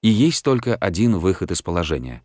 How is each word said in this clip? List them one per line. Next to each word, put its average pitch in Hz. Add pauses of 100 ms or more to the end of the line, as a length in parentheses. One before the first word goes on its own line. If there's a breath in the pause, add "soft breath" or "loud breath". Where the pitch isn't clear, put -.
и 110
есть 127
только 120
один 98
выход 90
из 85
положения. 76